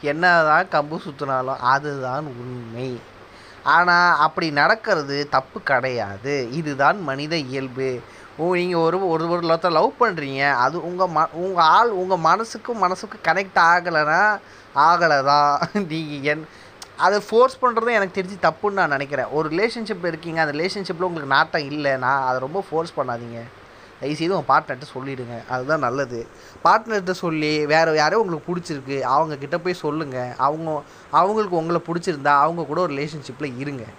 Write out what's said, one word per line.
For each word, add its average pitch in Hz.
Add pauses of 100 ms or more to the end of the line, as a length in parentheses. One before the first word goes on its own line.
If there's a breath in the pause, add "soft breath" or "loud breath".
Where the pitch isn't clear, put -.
என்னதான் 160
கம்பு 151
சுத்துனாலும், 135
அதுதான் 139
உண்மை. 123 (480 loud breath)
ஆனா 175
அப்படி 156
நடக்கிறது 147
தப்பு 143
கிடையாது, 123
இதுதான் 151
மனித 147
இயல்பு. 131 (380 loud breath)
ஓ, 170
நீங்க 180
ஒரு, 170
ஒரு, 160
ஒரு 170
ஒருத்தரை 165
லவ் 180
பண்றீங்க, 143
அது 139
உங்க 180
ம-, 160
உங்க 175
ஆள், 190
உங்க 185
மனசுக்கும் 202
மனசுக்கும் 185
கனெக்ட் 185
ஆகலைன்னா 175 (360 loud breath)
ஆகலைதான். 147 (120)
<laughs> 202
நீங்க 147
என்-, 151 (500 loud breath)
அதை 190 (100)
ஃபோர்ஸ் 254
பண்றதும் 233
எனக்கு 196
தெரிஞ்சு 185
தப்புன்னு 165
நான் 185
நினைக்கிறேன். 139
ஒரு 151
ரிலேஷன்ஷிப்ல 202
இருக்கீங்க, 165
அந்த 147
ரிலேஷன்ஷிப்ல 180
உங்களுக்கு 156
நாட்டம் 160
இல்லைன்னா 139
அதை 127
ரொம்ப 160
ஃபோர்ஸ் 165
பண்ணாதீங்க. 120 (420 loud breath)
தயவுசெய்து 156
உங்க 139
பார்ட்னர்ட்ட 139
சொல்லிடுங்க. 123
அதுதான் 131
நல்லது. 123 (360 loud breath)
பார்ட்னர்ட்ட 208
சொல்லி, 151
வேற 160
யாரோ 156
உங்களுக்கு 175
புடிச்சிருக்கு, 139
அவங்க 147
கிட்ட 139
போய் 175
சொல்லுங்க. 139
அவங்க, 151 (280 loud breath)
அவங்களுக்கு 185
உங்களை 165
புடிச்சிருந்தா, 165
அவங்க 151
கூட 151
ஒரு 165
ரிலேஷன்ஷிப்ல 139
இருங்க. 139 (140)